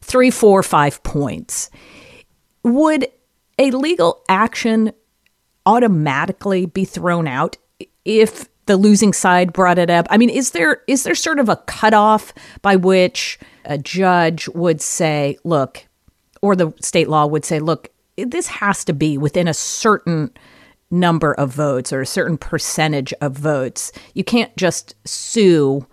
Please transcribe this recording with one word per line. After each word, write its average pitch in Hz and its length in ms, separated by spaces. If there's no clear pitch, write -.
three, 254 280
four, 196 320
five 147 400
points. - 680
Would 285 460
a 269 140
legal 269 560
action 220 640
automatically 185 1000
be 190 180
thrown 170 420
out 143 300
if 214 440
the 202 100
losing 202 360
side 180 400
brought 180 260
it 175 120
up? 170 200
I 202 60
mean, 240 140
is 262 220
there, - 340
is 262 180
there 339 100
sort 320 240
of 247 100
a 190 80
cutoff 214 760
by 196 140
which 185 640
a 143 140
judge 175 720
would 165 300
say, 147 640
"Look," 151 420
or 202 140
the 165 240
state - 280
law 147 180
would 147 180
say, 160 160
"Look, 156 300
this 262 320
has - 360
to 185 80
be 147 260
within 165 300
a 156 60
certain 170 760
number 170 440
of 139 160
votes 135 420
or 135 80
a 131 60
certain 170 320
percentage 151 840
of 135 160
votes. 143 560
You 185 100
can't - 320
just - 380
sue 151 880